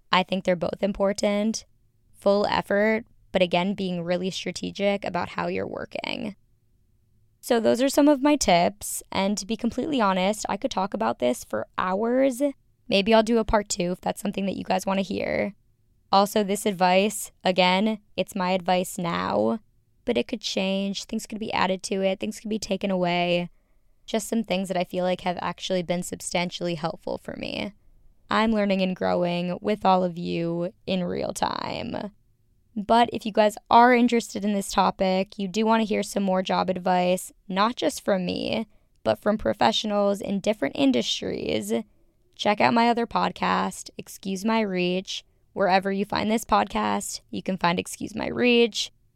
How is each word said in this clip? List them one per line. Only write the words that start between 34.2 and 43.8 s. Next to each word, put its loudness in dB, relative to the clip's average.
in 0
this -4
topic, 0
you -4
do -2
wanna 2
hear -2
some -2
more 2
job 0
advice, 0
not 0
just -4
from 0
me, -4
but 0
from 0
professionals 0
in -4
different -2
industries, -2
check -2
out 4
my 4
other 0
podcast, -2